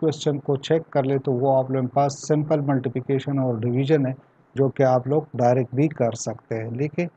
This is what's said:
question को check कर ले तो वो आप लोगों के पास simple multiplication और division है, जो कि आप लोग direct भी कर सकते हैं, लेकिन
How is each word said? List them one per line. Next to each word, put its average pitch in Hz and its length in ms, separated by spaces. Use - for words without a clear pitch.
question 151 380
को 143 180
check 160 360
कर - 120
ले 135 140
तो 135 140
वो 131 200
आप 131 180
लोगों 131 160
के 123 80
पास 139 220
simple 151 320
multiplication 135 680
और 123 220
division 135 460
है, 131 80
जो 135 120
कि 131 140
आप 127 260
लोग 151 180
direct 123 380
भी 147 140
कर 117 260
सकते 113 300
हैं, 113 220
लेकिन 151 400